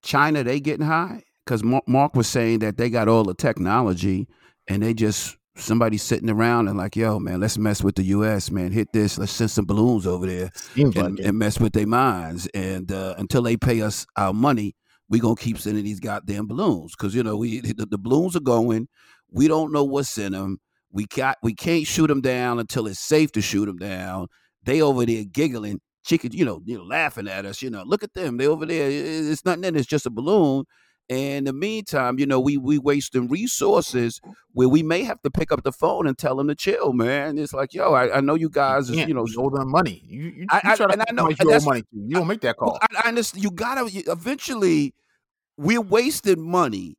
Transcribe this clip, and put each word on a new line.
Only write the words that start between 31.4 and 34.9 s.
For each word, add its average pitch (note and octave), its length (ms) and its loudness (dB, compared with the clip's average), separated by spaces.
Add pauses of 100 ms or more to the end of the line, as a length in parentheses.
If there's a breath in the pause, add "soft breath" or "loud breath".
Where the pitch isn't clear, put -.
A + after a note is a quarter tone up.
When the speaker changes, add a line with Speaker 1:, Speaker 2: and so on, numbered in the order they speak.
Speaker 1:
the C3+ 80 -2
meantime, D3 680 -2
you C#3+ 80 2
know, C3 120 2
we, C#3+ 180 2
we C#3 200 2
wasting C3+ 520 0
resources E3 920 0 (300 loud breath)
where B2+ 180 4
we D#3+ 140 6
may E3 200 0